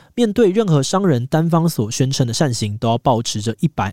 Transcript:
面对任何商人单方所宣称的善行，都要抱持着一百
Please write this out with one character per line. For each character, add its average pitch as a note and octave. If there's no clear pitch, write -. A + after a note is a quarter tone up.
面 A#3
对 G#3
任 G#3+
何 D3
商 F#3+
人 B2+
单 D#3+
方 E3
所 A2+
宣 C3
称 C3
的 A2+
善 C3+
行， G#2+
都 A#2+
要 A#2
抱 A#2+
持 -
着 A2
一 E3+
百 G2+